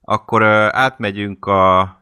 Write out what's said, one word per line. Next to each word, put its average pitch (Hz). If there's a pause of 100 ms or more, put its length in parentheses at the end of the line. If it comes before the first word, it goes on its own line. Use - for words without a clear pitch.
Akkor, 110
ö, 107
átmegyünk 104
a 95